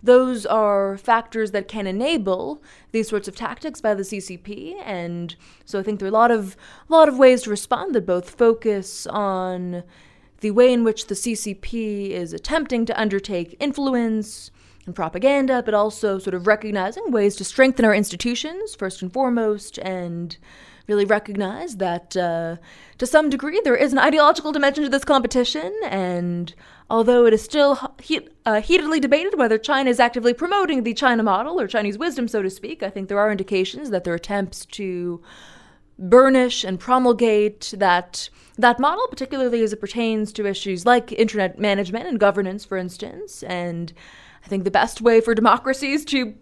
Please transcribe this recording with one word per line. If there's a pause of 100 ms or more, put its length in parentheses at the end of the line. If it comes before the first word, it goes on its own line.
those
are
factors
that
can
enable (300)
these
sorts
of
tactics
by
the
C
C
P.
And (300)
so
I
think
there
are
a
lot
of, (320)
a
lot
of
ways
to
respond
that
both
focus
on (580)
the
way
in
which
the
C
C
P
is
attempting
to
undertake
influence (360)
and
propaganda,
but
also
sort
of
recognizing
ways
to
strengthen
our
institutions,
first
and
foremost,
and (480)
really
recognize
that,
uh, (420)
to
some
degree,
there
is
an
ideological
dimension
to
this
competition, (100)
and (360)
although
it
is
still (240)
he-, (160)
uh,
heatedly
debated
whether
China
is
actively
promoting
the
China
model
or
Chinese
wisdom,
so
to
speak,
I
think
there
are
indications
that
their
attempts
to (760)
burnish
and
promulgate
that, (300)
that
model,
particularly
as
it
pertains
to
issues
like
internet
management
and
governance,
for
instance,
and (500)
I
think
the
best
way
for
democracies
to